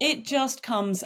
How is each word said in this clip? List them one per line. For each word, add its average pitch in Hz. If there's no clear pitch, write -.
it 285
just 262
comes 202